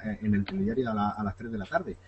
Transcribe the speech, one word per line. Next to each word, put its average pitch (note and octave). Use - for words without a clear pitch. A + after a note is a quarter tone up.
eh, G#2+
en G#2+
el G2
telediario A2+
a A2
la, G#2
a D3+
las G3+
tres A3+
de G#3+
la F#3+
tarde. -